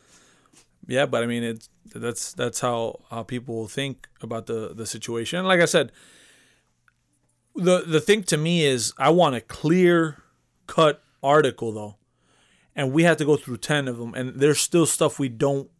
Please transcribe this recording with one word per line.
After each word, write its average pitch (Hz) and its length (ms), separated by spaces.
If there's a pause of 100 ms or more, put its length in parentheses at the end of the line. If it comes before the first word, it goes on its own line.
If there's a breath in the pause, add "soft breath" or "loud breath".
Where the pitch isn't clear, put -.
(880 soft breath)
Yeah, 131 180
but 123 160
I 117 40
mean, 120 160
it's, 117 260 (260)
that's, 117 380
that's 123 280
how, 120 400 (100)
how 117 140
people 117 440
think 139 400 (140)
about 113 240
the, 110 280
the 110 120
situation. 117 520
And 185 100
like 180 120
I 170 60
said, 147 260 (1600 soft breath)
the, 180 320
the 156 140
thing 208 240
to 170 120
me 165 280
is 127 340
I 139 120
want 165 240
a 117 60
clear-cut 165 1600 (200)
article, 135 500
though. 104 240 (800)
And 135 180
we 165 120
have 165 120
to 156 80
go 143 120
through 127 220
ten 143 300
of 120 100
them, 117 160
and 127 200
there's 139 260
still 170 240
stuff - 340
we 135 120
don't 139 500